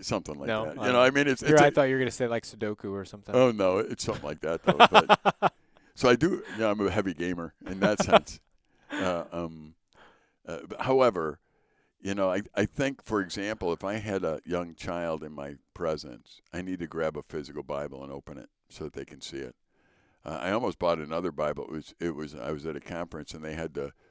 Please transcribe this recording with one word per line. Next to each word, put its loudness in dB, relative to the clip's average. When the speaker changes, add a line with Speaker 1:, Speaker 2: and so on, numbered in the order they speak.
Speaker 1:
something -6
like -8
Speaker 2:
No, -2
Speaker 1:
that. -10
Speaker 2:
I -2
Speaker 1:
You 2
know, 6
I 8
Speaker 2:
don't. 4
Speaker 1:
mean, 4
it's, 0
Speaker 2:
Here, 4
Speaker 1:
it's 10
Speaker 2:
I 8
Speaker 1:
a 4
Speaker 2:
thought 4
you 2
were 0
gonna 0
say, -4
like, -4
Sudoku -6
or -6
something. -8
Speaker 1:
Oh, 8
no, 4
it's -2
something -4
like -6
that, -2
though. 6
But 6
Speaker 2:
<laughs> -20
Speaker 1:
so 4
I 10
do, 0
you -8
know, 2
I'm -2
a 4
heavy 0
gamer -4
in -8
that 2
Speaker 2:
<laughs> -
Speaker 1:
sense. 2
Uh, -2
um, -10
uh, -10
but -10
however, 2
you -4
know, 2
I, 0
I 2
think, -4
for 0
example, -4
if -4
I -4
had -4
a -4
young -4
child -6
in -12
my -12
presence, -8
I -8
need -6
to -6
grab -2
a -8
physical -10
Bible -8
and -14
open -14
it -20
so -12
that -10
they -10
can -20
see -12
it. -10
Uh, -8
I -2
almost -2
bought 2
another -4
Bible. -4
It -12
was, -10
it -2
was, -10
I -8
was -6
at -6
a -10
conference, -10
and -14
they -10
had -8
the -8